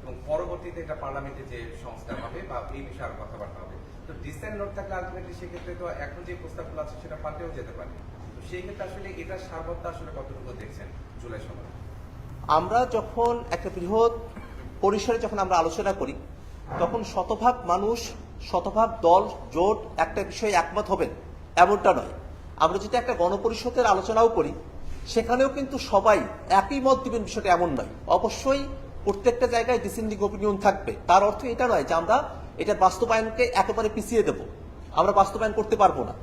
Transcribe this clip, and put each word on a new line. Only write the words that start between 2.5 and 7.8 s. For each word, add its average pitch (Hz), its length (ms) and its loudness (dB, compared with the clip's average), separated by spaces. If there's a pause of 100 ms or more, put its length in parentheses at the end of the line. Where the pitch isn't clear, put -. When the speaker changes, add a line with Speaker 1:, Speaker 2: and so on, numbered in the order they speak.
Speaker 1:
এই 135 120 -10
বিষয়ে - 200 -10
আরো - 140 -10
কথাবার্তা - 400 -12
হবে। - 140 -14 (300)
তো - 60 -12 (120)
ডিসেন্ট 214 340 -10
নোট 196 200 -6
থাকলে 190 220 -8
ultimately 180 400 -10
সেক্ষেত্রে 175 420 -12
তো 175 40 -8 (180)
এখন 175 240 -10
যে 175 140 -8
প্রস্তাবগুলো 156 400 -10
আছে 147 200 -8
সেটা 156 220 -12
পাল্টেও 156 340 -8
যেতে 113 200 -10
পারে। 90 140 -10 (440)